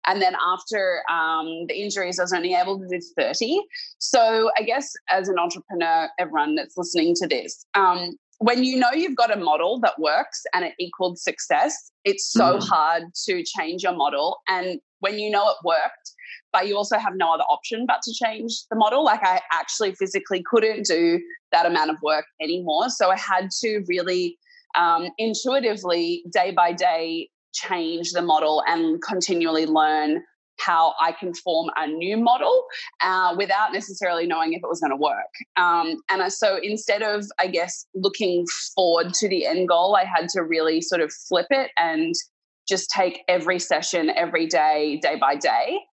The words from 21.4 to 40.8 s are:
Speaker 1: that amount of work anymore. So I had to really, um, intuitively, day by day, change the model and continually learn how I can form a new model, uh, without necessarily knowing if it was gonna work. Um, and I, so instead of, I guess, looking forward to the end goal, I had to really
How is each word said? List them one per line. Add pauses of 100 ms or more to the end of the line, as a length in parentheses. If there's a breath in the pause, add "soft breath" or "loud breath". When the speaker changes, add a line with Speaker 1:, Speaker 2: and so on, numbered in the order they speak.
Speaker 1:
that
amount
of
work (160)
anymore.
So
I
had (120)
to
really, (400 soft breath)
um,
intuitively,
day
by
day, (240)
change
the
model
and
continually
learn (360)
how
I
can
form
a
new
model, (360 loud breath)
uh,
without
necessarily
knowing
if
it
was
gonna
work. (260)
Um, (120)
and
I,
so
instead
of, (140)
I
guess,
looking (280)
forward
to
the
end
goal,
I
had
to
really